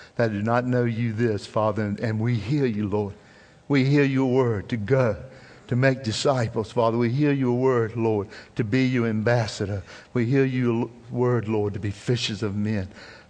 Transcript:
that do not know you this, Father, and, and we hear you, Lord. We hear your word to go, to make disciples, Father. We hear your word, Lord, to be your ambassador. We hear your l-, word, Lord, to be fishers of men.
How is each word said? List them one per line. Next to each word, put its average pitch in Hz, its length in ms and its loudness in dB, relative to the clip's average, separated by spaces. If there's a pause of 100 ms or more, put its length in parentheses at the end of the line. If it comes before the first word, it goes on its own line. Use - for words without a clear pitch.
(160)
that 117 160 2
do 101 100 -2
not 120 240 2
know 123 160 2
you 117 300 -2
this, 110 340 -2
Father, 107 380 0
and, 104 160 -4
and 110 180 -2
we 117 160 0
hear 131 320 0
you, 104 220 -2
Lord. 101 260 -2 (540)
We 139 160 4
hear 143 180 4
your 135 240 2
word 120 440 2
to 123 60 -2
go, 110 460 0 (460)
to - 80 -2
make 131 260 2
disciples, 110 720 0
Father. 113 260 2
We 120 120 2
hear 143 200 2
your 131 260 0
word, 123 400 2
Lord, 110 300 0 (300)
to 123 80 0
be 127 220 2
your 127 200 0
ambassador. 107 760 0 (300)
We 120 120 2
hear 135 180 4
your 123 380 0
l-, 117 80 -4 (220)
word, 123 340 0
Lord, 104 280 -2
to 101 60 -8
be 101 120 -4
fishers 113 500 -4
of 104 140 -2
men. 104 320 -2 (420)